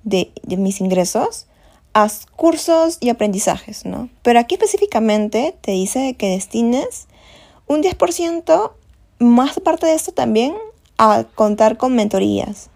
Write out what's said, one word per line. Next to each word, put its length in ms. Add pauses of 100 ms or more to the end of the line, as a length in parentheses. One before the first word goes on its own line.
de, 280 (120)
de 140
mis 240
ingresos 680 (460)
a 120
s-, 300
cursos 640
y 100
aprendizajes, 760
¿no? 240 (120)
Pero 180
aquí 160
específicamente 1040
te 100
dice 420
que 160
destines 800 (600)
un 140
diez 140
por 180
ciento 640 (420)
más 400
aparte 300
de 80
esto 160
también 420 (440)
a 280 (100)
contar 420
con 180
mentorías 800